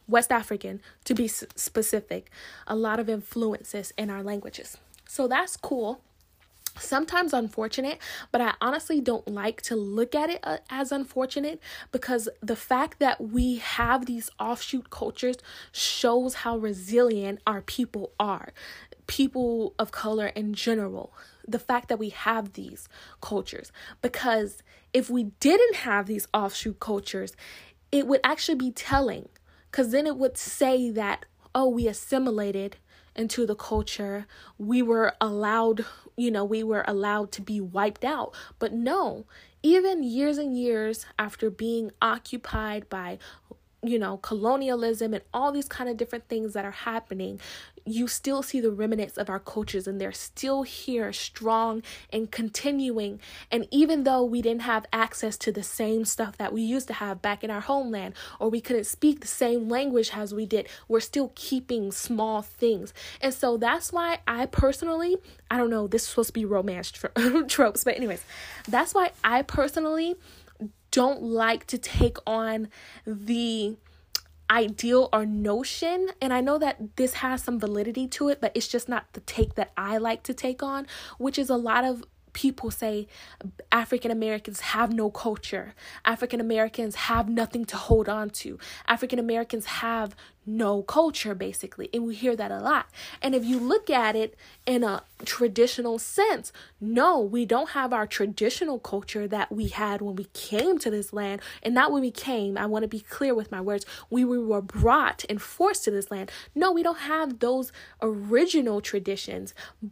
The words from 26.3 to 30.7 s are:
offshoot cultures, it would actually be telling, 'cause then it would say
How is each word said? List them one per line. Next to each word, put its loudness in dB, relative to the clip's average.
offshoot 0
cultures, -4
it 4
would 4
actually 2
be 0
telling, -2
'cause 2
then 4
it 0
would 0
say 2